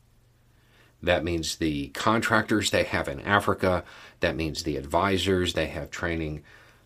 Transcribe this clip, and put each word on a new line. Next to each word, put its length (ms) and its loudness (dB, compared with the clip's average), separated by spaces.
That 220 2
means 320 -2
the 320 -2
contractors 800 2
they 140 2
have 240 -2
in 120 -6
Africa, 640 2
that 160 0
means 260 -4
the 140 -2
advisors 800 2
they 120 0
have 240 -8
training 540 -4